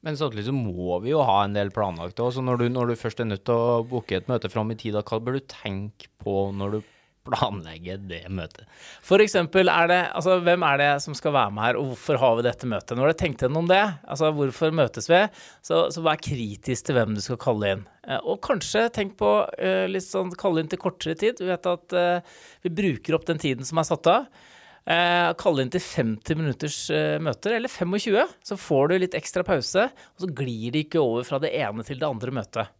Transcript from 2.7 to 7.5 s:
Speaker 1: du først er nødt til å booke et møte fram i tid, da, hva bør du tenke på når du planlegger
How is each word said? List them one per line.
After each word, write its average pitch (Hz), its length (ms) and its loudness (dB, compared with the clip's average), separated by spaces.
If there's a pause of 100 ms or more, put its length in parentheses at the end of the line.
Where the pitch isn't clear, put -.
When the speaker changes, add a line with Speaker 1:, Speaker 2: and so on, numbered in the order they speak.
Speaker 1:
du 117 80 0
først - 240 -6
er 120 60 0
nødt 101 200 -4
til 120 80 2
å 117 340 2
booke 120 280 -4
et 92 120 -4
møte 117 220 -2
fram 110 220 -2
i 113 40 -4
tid, 107 180 -6
da, 104 100 0
hva 113 180 -4
bør 123 180 -4
du 131 60 -12
tenke 101 640 -8 (160)
på 98 320 0
når 98 160 -4
du 107 120 -4 (420)
planlegger 90 800 -4